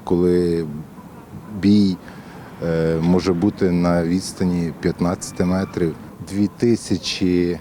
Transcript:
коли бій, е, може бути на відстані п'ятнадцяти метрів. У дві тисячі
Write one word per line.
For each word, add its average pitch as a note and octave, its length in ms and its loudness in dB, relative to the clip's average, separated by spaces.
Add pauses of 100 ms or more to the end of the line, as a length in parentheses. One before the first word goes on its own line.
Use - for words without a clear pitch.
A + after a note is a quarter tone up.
коли F2 600 2 (920)
бій, G2+ 360 4 (680)
е, E2 380 2
може F2+ 300 2
бути F#2+ 380 2
на F2 340 2
відстані F2 760 0
п'ятнадцяти F2 640 -2
метрів. F2+ 500 0 (260)
У - 120 -14
дві G2+ 160 2 (100)
тисячі F2+ 1040 0